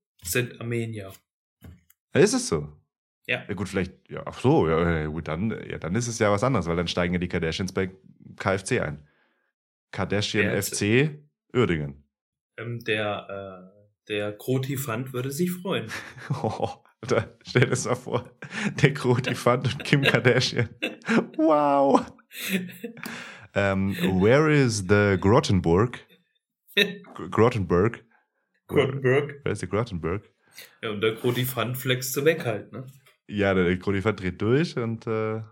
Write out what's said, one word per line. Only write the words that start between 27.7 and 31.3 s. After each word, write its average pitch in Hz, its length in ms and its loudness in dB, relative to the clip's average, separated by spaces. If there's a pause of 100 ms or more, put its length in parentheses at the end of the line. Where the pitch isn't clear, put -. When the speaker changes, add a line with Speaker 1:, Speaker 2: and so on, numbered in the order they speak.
Speaker 1:
Grottenberg. 135 760 2
Speaker 2:
Where - 100 -2
is 101 60 -6
the 87 80 -8
Grottenberg? 95 560 -2 (580)
Speaker 1:
Ja, 113 100 -6
und 104 100 -6
der 110 140 2
Kroti-Fund 123 600 -2